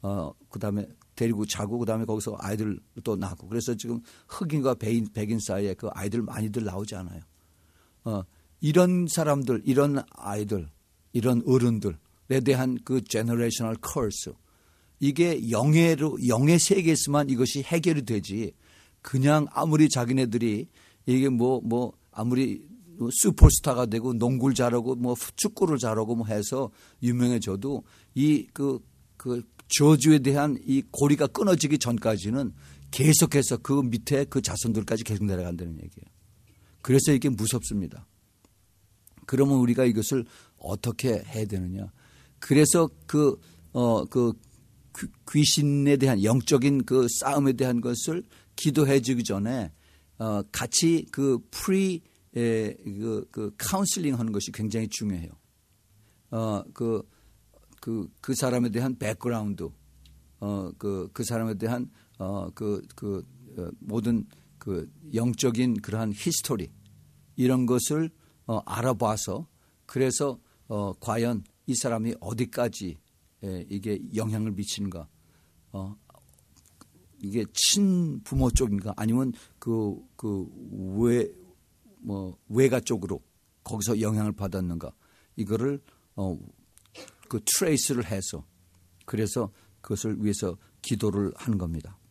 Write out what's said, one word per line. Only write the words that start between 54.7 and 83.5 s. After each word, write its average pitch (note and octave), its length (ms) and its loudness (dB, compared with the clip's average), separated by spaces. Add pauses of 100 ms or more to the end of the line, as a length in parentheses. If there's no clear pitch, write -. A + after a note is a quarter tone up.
중요해요. F#2 440 -6 (1000)
어, A2 320 -4 (100)
그, A2+ 280 -2 (800)
그, A2+ 280 -6 (120)
그 C3 120 -4
사람에 A#2+ 360 0
대한 A#2+ 280 -4
백그라운드, G#2+ 720 -4 (720)
어, G2+ 380 -6
그, G2 360 -4
그 A#2+ 100 -6
사람에 A2+ 320 -4
대한, A#2+ 340 -4 (280)
어, F#2+ 340 -6
그, G#2 300 -6 (140)
그, G2+ 280 -8 (340)
어, F2 120 -8 (100)
모든 A2+ 460 -2 (320)
그 E2+ 320 -8 (240)
영적인 A#2 680 0
그러한 G#2+ 340 -4
히스토리 - 560 -4 (640)
이런 B2+ 300 2
것을, D3 440 0 (380)
어, A2 180 -2
알아봐서 A2+ 800 -2 (380)
그래서, C3 540 -2 (280)
어, G2+ 320 -4
과연 A#2 440 -2 (240)
이 C3 80 -2
사람이 A2+ 440 -2
어디까지, G#2+ 800 -4 (460)
에, F#2 260 -8
이게 G2+ 300 -6 (160)
영향을 A2 360 -4
미치는가? F#2 560 -8 (640)
어, F#2+ 240 -10 (1300)
이게 G2+ 320 -4
친부모 E3 1000 2
쪽인가? G2+ 460 0
아니면 A#2+ 340 0 (280)
그, A2 420 -4 (140)
그 G2 320 -6 (500)
외-, A#2 340 2 (680)
뭐 F#2+ 380 -8 (120)
외가 B2+ 300 4
쪽으로 G2 420 -6 (420)